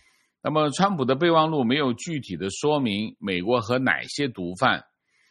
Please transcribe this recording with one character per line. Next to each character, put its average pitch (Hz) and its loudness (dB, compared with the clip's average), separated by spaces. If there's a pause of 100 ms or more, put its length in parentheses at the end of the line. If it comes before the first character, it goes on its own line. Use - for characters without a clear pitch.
(420)
那 143 -2
么， 151 2
川 190 0
普 135 -2
的 131 2
备 170 2
忘 160 4
录 147 0
没 120 2
有 139 0
具 156 -8
体 117 -8
的 92 -4
说 147 0
明 107 -2
美 95 -2
国 117 2
和 123 -2
哪 82 0
些 143 -4
毒 90 -6
贩， 107 2 (460)